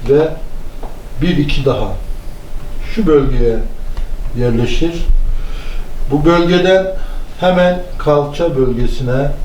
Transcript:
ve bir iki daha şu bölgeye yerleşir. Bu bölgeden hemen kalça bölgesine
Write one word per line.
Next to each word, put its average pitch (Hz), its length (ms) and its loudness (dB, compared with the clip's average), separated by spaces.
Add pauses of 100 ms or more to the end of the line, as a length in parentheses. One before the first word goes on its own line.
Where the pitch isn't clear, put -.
ve 151 180 4 (920)
bir 160 160 0
iki 139 280 0
daha 110 220 0 (1080)
şu 214 120 2
bölgeye 120 500 2 (800)
yerleşir. 120 540 2 (1200)
Bu 147 140 2
bölgeden 180 640 4 (520)
hemen 180 440 2 (140)
kalça 147 580 0
bölgesine 127 760 0 (140)